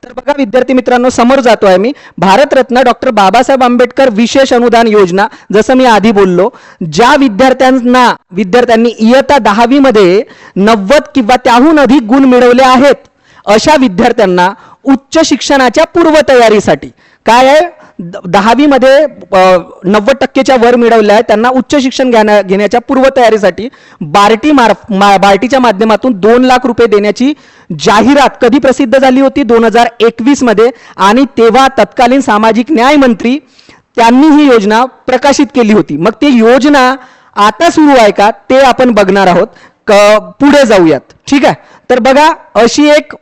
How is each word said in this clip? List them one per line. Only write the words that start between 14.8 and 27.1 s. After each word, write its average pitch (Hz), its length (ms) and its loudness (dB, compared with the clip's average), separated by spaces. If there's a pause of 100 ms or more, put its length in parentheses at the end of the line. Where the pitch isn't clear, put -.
उच्च 285 440 -2
शिक्षणाच्या 269 560 -2
पूर्वतयारीसाठी 240 1040 0 (380)
काय 247 220 2
आहे, 320 320 0 (200)
द-, 175 160 -16 (120)
दहावी 214 380 0
मध्ये, 269 380 2 (340)
अ, 185 200 2 (260)
नव्वद 208 380 -2
टक्केच्या 262 340 -2
वर 240 200 2
मिळवले 226 380 0
आहे, 220 80 2
त्यांना 226 280 -2
उच्च 262 340 -2
शिक्षण 262 280 -4
घेण्या-, 214 300 0
घेण्याच्या 196 400 -2
पूर्वतयारीसाठी 240 880 -2 (320)
बार्टी 202 500 0
मार्फ-, 226 420 -2
मा-, 196 240 0
बार्टीच्या 202 420 0
माध्यमातून 226 520 -2
दोन 220 320 0
लाख 254 220 0
रुपये 233 220 0
देण्याची 208 460 -2 (460)